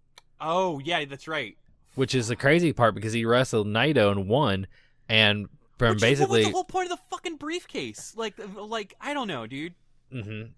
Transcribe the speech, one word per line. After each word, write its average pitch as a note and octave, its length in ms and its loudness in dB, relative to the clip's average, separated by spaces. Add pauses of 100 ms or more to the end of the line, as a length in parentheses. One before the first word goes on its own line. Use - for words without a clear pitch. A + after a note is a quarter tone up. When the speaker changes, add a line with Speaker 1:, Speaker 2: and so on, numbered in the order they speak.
(420)
Speaker 1:
Oh, E3+ 380 0
yeah, D3+ 260 -4
that's C#3 220 -14
right. D3 280 -8 (380)
Speaker 2:
Which C3+ 220 0
is A#2+ 140 0
the A#2+ 60 -4
crazy D#3 380 2
part, A2 220 4
because G#2+ 180 -6
he A#2 100 0
wrestled A#2 440 2
Naito A2+ 440 4
and G2 160 -2
won, G#2 380 2 (420)
and G#2 400 4 (300)
from A#2+ 180 4
Speaker 1:
Which G#2 100 0
is, C#3 160 4
what C#3+ 80 4
was - 100 4
Speaker 2:
basically A2 60 6
Speaker 1:
the - 40 2
whole F4+ 140 -2
point F4+ 280 -4
of E4+ 60 -6
the - 140 -20
fucking F4 260 -8
briefcase? C#4+ 800 -10
Like, A3 160 -8 (220)
like, G#3+ 440 -10
I C4+ 140 -8
don't C4+ 140 -6
know, C3 180 -8
dude. C#3+ 300 -12 (360)
Speaker 2:
Mm-hmm. A2 460 -12